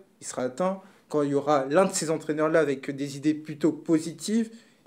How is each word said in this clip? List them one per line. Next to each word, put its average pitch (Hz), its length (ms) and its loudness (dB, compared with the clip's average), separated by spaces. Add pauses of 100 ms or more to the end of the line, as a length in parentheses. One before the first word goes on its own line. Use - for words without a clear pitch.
(200)
il - 60 -14
sera - 160 -6
atteint 185 380 -2 (280)
quand 151 140 2
il 143 80 0
y 143 40 0
aura 143 360 2
l'un 180 140 6
de 190 80 0
ces 160 180 -4
entraîneurs-là 156 480 0
avec 139 320 0
des 139 260 -6
idées 151 180 0
plutôt 151 360 0
positives, 170 800 -2 (360)